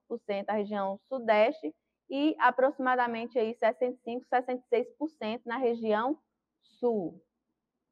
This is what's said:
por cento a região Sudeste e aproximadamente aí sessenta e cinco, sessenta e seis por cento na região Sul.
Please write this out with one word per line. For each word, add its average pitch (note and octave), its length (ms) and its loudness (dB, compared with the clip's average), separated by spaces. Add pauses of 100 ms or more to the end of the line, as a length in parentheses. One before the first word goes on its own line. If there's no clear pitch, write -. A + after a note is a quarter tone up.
por A#3 120 -6
cento G3+ 300 -4
a G3+ 40 -2
região G3+ 540 -2
Sudeste A#3 680 2 (340)
e C#4+ 300 0
aproximadamente B3 1000 2
aí A3 160 0
sessenta B3 420 0
e - 60 -20
cinco, A#3+ 220 -8
sessenta B3+ 380 -2
e - 60 -20
seis A#3 220 0
por D4+ 180 -6
cento A3+ 360 -6
na A#3 120 -4
região A#3 640 0 (420)
Sul. A3 580 -4 (720)